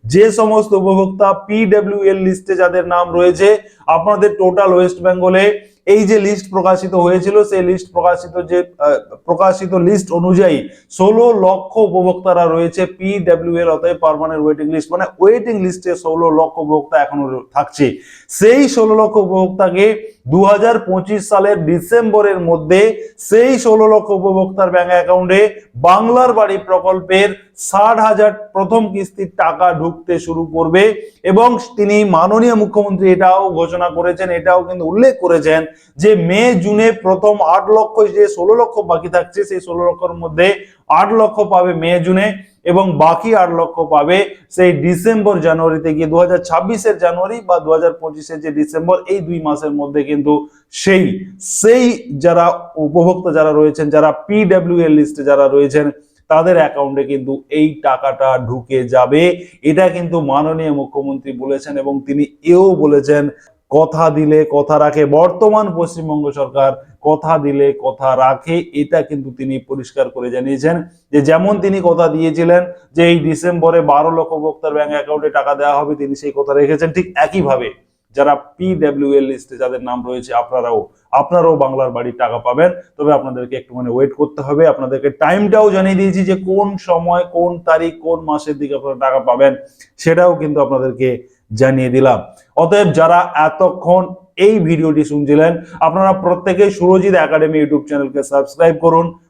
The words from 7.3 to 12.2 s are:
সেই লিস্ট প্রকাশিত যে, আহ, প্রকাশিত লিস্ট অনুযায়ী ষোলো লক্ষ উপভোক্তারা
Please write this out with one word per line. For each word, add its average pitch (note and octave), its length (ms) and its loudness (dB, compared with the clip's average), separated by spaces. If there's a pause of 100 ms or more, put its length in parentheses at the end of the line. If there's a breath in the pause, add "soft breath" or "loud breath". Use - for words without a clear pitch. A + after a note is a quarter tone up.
সেই G3+ 180 -2
লিস্ট F3+ 300 -4
প্রকাশিত F3 500 -2
যে, F3 220 -2 (160)
আহ, C#3+ 360 -2 (100)
প্রকাশিত F#3 480 0
লিস্ট F3+ 380 0
অনুযায়ী F3 580 2 (220 loud breath)
ষোলো A3+ 420 2
লক্ষ F#3+ 440 0
উপভোক্তারা F#3 680 0